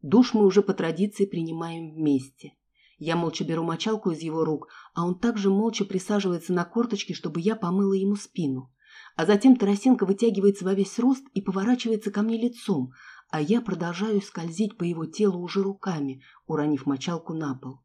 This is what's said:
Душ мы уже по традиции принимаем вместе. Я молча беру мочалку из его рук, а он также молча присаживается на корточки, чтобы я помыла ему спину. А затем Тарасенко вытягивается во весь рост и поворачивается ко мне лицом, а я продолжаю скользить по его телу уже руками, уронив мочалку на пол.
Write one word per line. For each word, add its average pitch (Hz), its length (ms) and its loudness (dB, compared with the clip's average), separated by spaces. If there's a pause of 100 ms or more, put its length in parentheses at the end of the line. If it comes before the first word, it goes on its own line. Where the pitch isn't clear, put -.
Душ 208 320 4
мы 214 120 6
уже 190 160 6
по 185 120 0
традиции 190 520 -2
принимаем 165 680 -8
вместе. 147 600 -2 (440)
Я 160 200 -2
молча 165 260 -2
беру 165 220 -2
мочалку 185 460 -2
из 156 100 -6
его 160 240 -2
рук, 156 240 -4 (240)
а 170 120 -4
он 180 140 -2
также 208 300 0
молча 214 340 2
присаживается 185 720 -2
на 175 100 0
корточки, 220 480 -2
чтобы 151 300 -6
я 220 160 0
помыла 196 340 0
ему 196 240 2
спину. 139 580 -6 (440)
А 160 80 0
затем 214 320 8
Тарасенко 202 480 2
вытягивается 196 580 2
во 190 100 0
весь 190 240 0
рост 254 360 2
и 196 80 -2
поворачивается 214 720 -2
ко 202 100 -2
мне 226 160 0
лицом, 202 560 -2 (360)
а 156 120 -4
я 196 180 2
продолжаю 190 600 -2
скользить 175 560 -6
по 175 80 -4
его 165 200 -4
телу 180 360 0
уже 175 200 -4
руками, 160 600 -6 (220)
уронив 147 400 -2
мочалку 160 480 -4
на 151 220 -4
пол. 131 300 -14